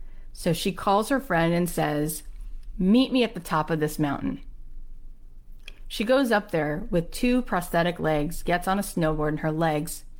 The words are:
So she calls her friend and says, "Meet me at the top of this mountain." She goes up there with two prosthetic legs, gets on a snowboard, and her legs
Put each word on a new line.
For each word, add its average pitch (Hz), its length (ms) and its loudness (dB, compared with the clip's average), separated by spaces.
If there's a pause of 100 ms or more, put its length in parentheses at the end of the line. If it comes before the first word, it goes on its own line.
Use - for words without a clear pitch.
(320)
So 170 220 0
she 190 180 -2
calls 208 380 2
her 262 100 2
friend 165 320 2
and 175 160 2
says, 151 540 0 (540)
"Meet 226 360 4
me 254 100 4
at 220 120 0
the 175 60 -8
top 160 300 0
of 160 80 2
this 151 220 0
mountain." - 400 -2 (1500)
She - 160 -4
goes 262 300 4
up 208 180 2
there 156 400 0
with 170 220 0
two 247 280 2
prosthetic 175 600 0
legs, 156 420 0
gets 175 240 0
on 190 140 2
a - 20 0
snowboard, 156 460 2
and 151 120 -2
her 156 120 0
legs 156 500 0 (180)